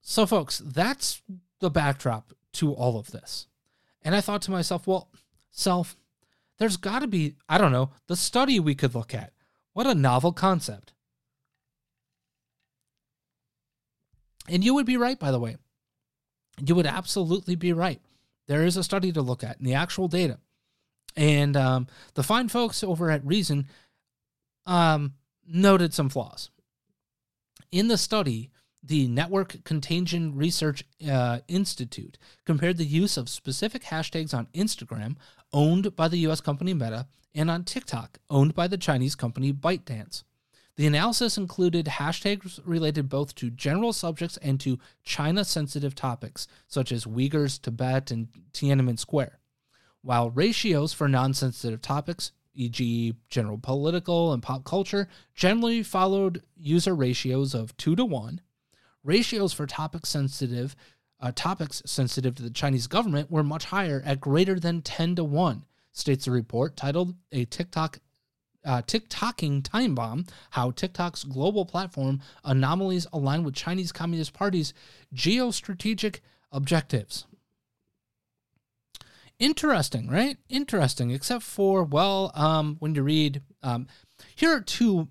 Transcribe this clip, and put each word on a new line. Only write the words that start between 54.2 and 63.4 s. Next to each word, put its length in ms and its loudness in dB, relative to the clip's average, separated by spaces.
and 80 -2
pop 220 -8
culture, 440 -2
generally 480 2
followed 580 2
user 400 2
ratios 580 0
of 240 -6
two-to-one, 640 -2
ratios 480 0
for 140 -4
topic 400 -8
sensitive, 720 -2
uh, 160 -4
topics 520 -4
sensitive 480 -2
to 80 -12
the 80 -8
Chinese 340 -2
government 460 0
were 120 2